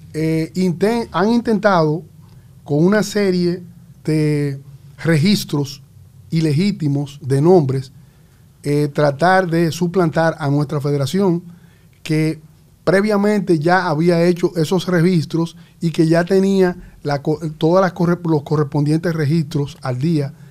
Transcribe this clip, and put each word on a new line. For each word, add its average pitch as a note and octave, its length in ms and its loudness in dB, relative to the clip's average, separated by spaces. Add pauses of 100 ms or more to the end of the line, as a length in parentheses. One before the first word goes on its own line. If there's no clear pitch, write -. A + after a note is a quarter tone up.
(140)
eh, D#3+ 400 -2
inten-, F#3 560 0
han F#3+ 200 0
intentado G3 760 2 (580)
con D3 220 0
una G3+ 180 2
serie F#3 580 -2 (440)
de D3+ 560 -2 (420)
registros D#3+ 800 0 (480)
ilegítimos D#3 920 -2
de C#3 220 -2
nombres, C#3+ 480 2 (720)
eh, D3 300 -2
tratar E3 560 2
de E3 240 0
suplantar E3 640 0
a C#3+ 120 -2
nuestra D3 320 -2
federación, E3+ 600 0 (600)
que D#3 360 -2 (460)
previamente G3+ 720 2
ya F3 300 0
había E3+ 340 2
hecho F3 320 0
esos E3+ 320 -2
registros E3+ 720 0 (240)
y E3 120 -2
que D#3+ 140 2
ya E3+ 200 2
tenía F#3+ 500 2 (260)
la C#3+ 200 -4
co-, D#3 180 -2 (160)
todas E3+ 240 2
las F#3 140 0
corre-, F3 300 0
los D#3 180 0
correspondientes D3+ 720 -2
registros D#3 640 -2
al B2+ 180 -6
día C#3+ 360 -2 (160)